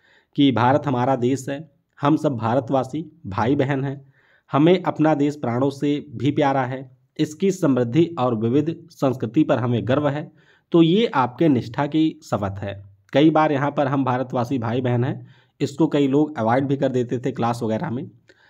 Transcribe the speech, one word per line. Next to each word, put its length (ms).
कि 160
भारत 340
हमारा 300
देश 320
है, 100
हम 180
सब 200
भारतवासी 680
भाई 300
बहन 280
हैं, 280
हमें 320
अपना 320
देश 220
प्राणों 340
से 240
भी 220
प्यारा 320
है, 160
इसकी 340
समृद्धि 520
और 180
विविध 380
संस्कृति 540
पर 140
हमें 300
गर्व 200
है। 220
तो 100
ये 240
आपके 420
निष्ठा 380
की 220
शपथ 340
है। 160
कई 180
बार 220
यहाँ 180
पर 160
हम 180
भारतवासी 540
भाई 220
बहन 240
हैं, 220
इसको 280
कई 200
लोग 300
अवॉइड 280
भी 100
कर 140
देते 280
थे 140
क्लास 300
वगैरह 280
में। 180